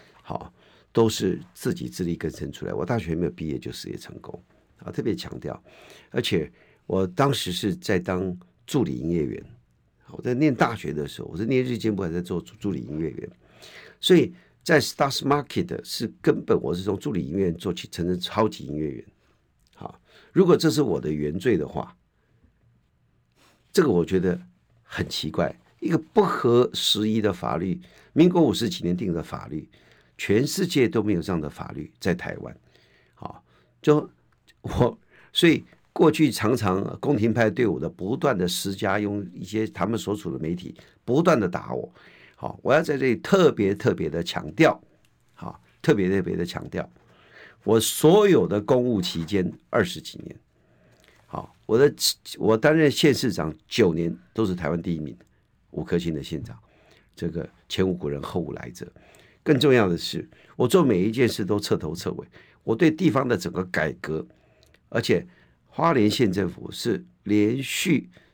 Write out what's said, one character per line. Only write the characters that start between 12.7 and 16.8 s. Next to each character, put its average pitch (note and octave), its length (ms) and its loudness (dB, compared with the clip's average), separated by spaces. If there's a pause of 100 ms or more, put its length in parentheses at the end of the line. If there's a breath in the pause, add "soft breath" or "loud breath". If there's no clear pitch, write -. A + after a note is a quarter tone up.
理 C#2 80 -6
营 C2 180 -8
业 D#2+ 120 -4
员， - 200 -12 (680 loud breath)
所 F#3 160 6
以 B2 160 4 (300 loud breath)
在 D#3 180 4
Stars - 380 -2
Market C3+ 680 -2
是 - 260 -6 (120)
根 - 200 2
本 F#2 200 2
我 D2 120 -4
是 F2+ 80 -4